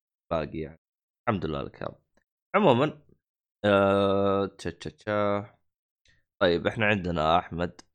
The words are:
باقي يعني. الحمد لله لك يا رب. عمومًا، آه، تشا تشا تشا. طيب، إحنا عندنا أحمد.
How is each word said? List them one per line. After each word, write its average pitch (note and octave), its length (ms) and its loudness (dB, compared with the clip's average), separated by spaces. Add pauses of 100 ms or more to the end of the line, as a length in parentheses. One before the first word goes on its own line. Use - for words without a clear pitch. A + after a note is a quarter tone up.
(300)
باقي D#2+ 280 -4
يعني. D#2 220 -12 (480)
الحمد F#2 180 -2
لله C#2+ 160 -6
لك - 180 -14
يا - 60 -8
رب. - 140 -14 (560)
عمومًا، D3 460 2 (600)
آه، G2 840 2
تشا F2+ 240 -10
تشا - 200 -12
تشا. G#2 640 -4 (880)
طيب، E2+ 240 2
إحنا A2 200 -2
عندنا E2+ 520 2
أحمد. F2 420 -6 (140)